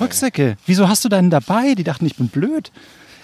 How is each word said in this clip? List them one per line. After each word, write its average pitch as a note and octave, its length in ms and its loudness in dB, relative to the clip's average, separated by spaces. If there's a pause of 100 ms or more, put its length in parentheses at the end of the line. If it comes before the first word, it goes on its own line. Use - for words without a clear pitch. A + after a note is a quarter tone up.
Rucksäcke. D3 540 -2 (100)
Wieso F#3 220 4
hast G#3 160 0
du B3 40 0
deinen F#3 220 4
dabei?“ A3+ 440 0
Die F#3 100 -4
dachten, D#3+ 220 -4
ich C#3+ 100 -4
bin B2 120 -2
blöd. B3+ 420 -4 (540)